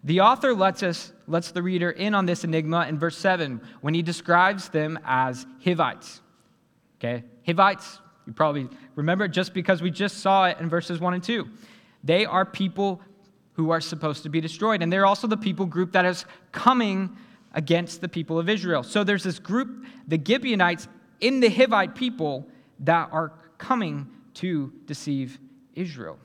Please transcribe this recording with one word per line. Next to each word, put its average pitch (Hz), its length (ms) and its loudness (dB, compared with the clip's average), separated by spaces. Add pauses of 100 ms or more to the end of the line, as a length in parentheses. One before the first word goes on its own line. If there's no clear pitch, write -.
The 165 160 2
author 254 340 6
lets 190 280 2
us, 175 300 -4 (140)
lets 165 240 -2
the 180 120 -4
reader 175 280 0
in 208 240 -2
on 190 120 2
this 175 180 -2
enigma 160 440 0
in 151 100 -4
verse 165 180 -2
seven 160 440 0 (200)
when 151 140 -2
he 170 80 0
describes 175 680 2
them 156 360 -2
as 131 420 0 (180)
Hivites. 165 560 -2 (800)
Okay? 120 260 -6 (220)
Hivites, 190 520 2 (280)
you 113 60 -14
probably 143 360 0 (260)
remember 180 340 0
just 180 260 -2
because 180 280 0
we 180 80 0
just 190 280 -4
saw 190 280 4
it 175 140 -2
in 165 80 -4
verses 170 320 -4
one 180 140 0
and 180 80 -4
two. 220 260 -4 (540)
They 170 240 2
are 185 180 2
people 190 560 -2 (540)
who 160 160 0
are 165 100 2
supposed 156 440 -6
to 151 40 -10
be 160 120 0
destroyed, 170 420 -2
and 165 100 0
they're 196 140 4
also 202 200 2
the 214 100 0
people 202 280 -2
group 180 280 -2
that 185 120 6
is 180 200 0 (280)
coming 202 640 2 (360)
against 165 480 0
the 180 80 -6
people 165 300 -4
of 170 100 0
Israel. 180 340 0
So 208 220 -2
there's 196 180 2
this 185 160 -4
group, 254 480 -4 (220)
the 160 140 0
Gibeonites, 196 680 0 (320)
in 262 200 2
the 233 80 6
Hivite 208 460 4
people 151 540 -4 (320)
that 160 320 2
are 156 200 -4 (240)
coming 156 540 -4 (240)
to 156 380 -4 (140)
deceive 135 520 -6 (360)
Israel. 131 500 -10